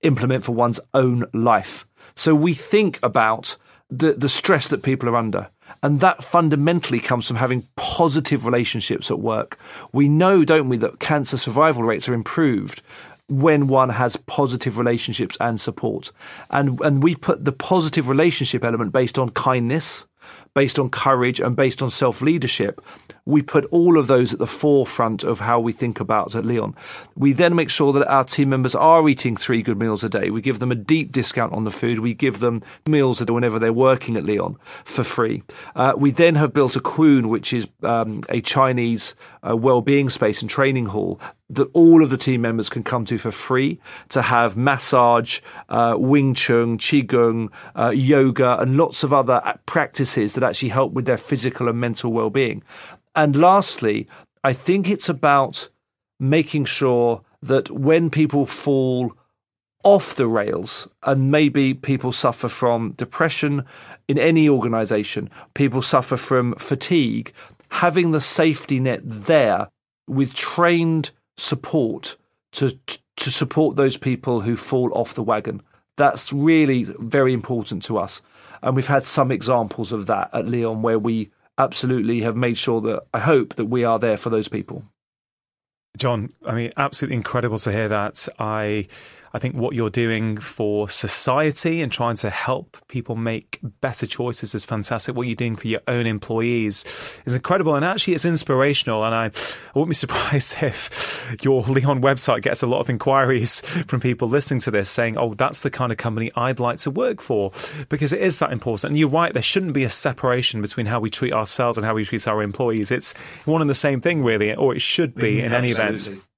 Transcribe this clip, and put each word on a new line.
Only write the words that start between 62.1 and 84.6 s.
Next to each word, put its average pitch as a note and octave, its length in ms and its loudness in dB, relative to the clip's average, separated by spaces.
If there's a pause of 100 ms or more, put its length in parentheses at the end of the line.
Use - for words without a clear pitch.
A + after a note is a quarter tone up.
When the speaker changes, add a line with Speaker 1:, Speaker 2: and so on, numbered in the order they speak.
Speaker 1:
suffer B2 360 -2
from A#2 440 -2
depression C#3+ 760 -2 (420)
in C#3 120 0
any D#3 280 4
organisation, A2+ 840 0 (260)
people C3+ 260 0
suffer B2+ 340 0
from B2 400 0
fatigue, B2+ 760 -2 (360)
having E3+ 420 2
the D3+ 100 2
safety D3 580 0
net B2+ 240 -2
there G#2+ 640 0 (380)
with C3 280 -2
trained E3 720 0 (280)
support - 800 -4 (360)
to, C3+ 260 -2 (400)
to - 140 -4
support D3 440 0
those C3+ 220 0
people B2 440 -4
who A#2 140 -2
fall B2+ 380 -2
off A#2 200 -4
the - 100 -6
wagon. G#2 380 -4 (360)
That's - 340 0
really C#3+ 520 4
very C3 500 0
important A2+ 520 -4
to A2+ 120 -2
us. F#2+ 240 -6 (400)
And C3 140 0
we've C3 120 0
had C3+ 180 -2
some C3 260 0
examples A2+ 600 -2
of G#2+ 160 -6
that G2+ 260 -2
at G2+ 140 -4
Leon A2+ 340 -4
where A2+ 180 0
we A2 320 -4 (260)
absolutely B2+ 640 -2
have A2+ 140 -2
made A#2+ 220 -2
sure A2+ 240 0
that, A2 220 -4 (100)
I A2+ 60 -2
hope, C3 360 2
that A2 100 -2
we A#2+ 180 0
are A#2 160 2
there A2 180 0
for - 120 -6
those A2 180 -2
people. - 360 -10 (1120)